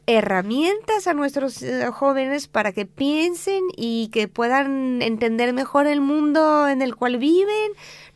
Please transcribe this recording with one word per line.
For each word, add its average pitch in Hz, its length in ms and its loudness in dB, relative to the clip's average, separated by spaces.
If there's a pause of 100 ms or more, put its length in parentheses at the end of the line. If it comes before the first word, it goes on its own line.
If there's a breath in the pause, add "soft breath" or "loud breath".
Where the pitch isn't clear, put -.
herramientas 233 1000 0
a 339 80 0
nuestros, 277 480 -4
eh, 247 300 -2
jóvenes 277 560 -2
para 208 240 0
que 202 140 -4
piensen 339 760 0 (140)
y 226 320 -2
que 220 180 -2
puedan 254 760 0
entender 226 520 0
mejor 269 340 0
el 294 140 2
mundo 302 640 2
en 269 160 0
el 247 140 -2
cual 247 220 0
viven, 403 520 2 (460 loud breath)